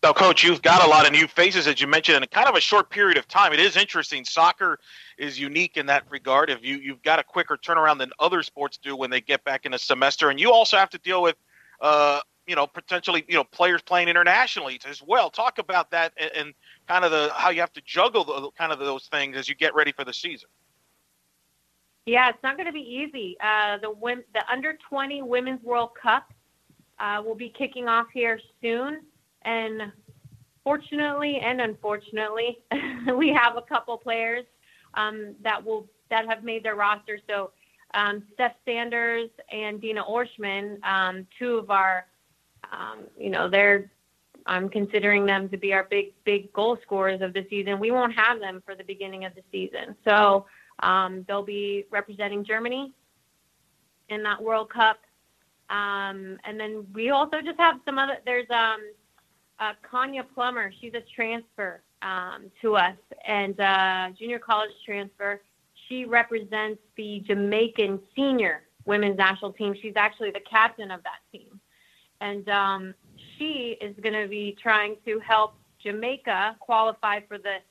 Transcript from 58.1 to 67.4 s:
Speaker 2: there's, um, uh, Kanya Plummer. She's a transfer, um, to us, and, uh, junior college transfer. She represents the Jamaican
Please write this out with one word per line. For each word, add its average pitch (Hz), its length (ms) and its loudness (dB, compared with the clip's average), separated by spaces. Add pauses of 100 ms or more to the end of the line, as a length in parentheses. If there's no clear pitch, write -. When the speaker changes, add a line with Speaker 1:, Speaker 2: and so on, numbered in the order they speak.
Speaker 2:
there's, 247 280 -4
um, 226 300 -2 (760)
uh, 214 140 -6 (100)
Kanya 262 400 -4
Plummer. 247 480 -4 (100)
She's 233 140 -16
a 226 60 -8 (140)
transfer, 226 680 -8 (180)
um, 185 440 -8 (180)
to 214 120 2
us, 185 200 2 (320)
and, 202 320 -4
uh, 190 580 2
junior 233 220 -8
college 214 320 -2 (120)
transfer. 202 560 -8 (480)
She 254 180 -8
represents 220 760 -2 (140)
the 208 320 -10
Jamaican 208 720 0 (160)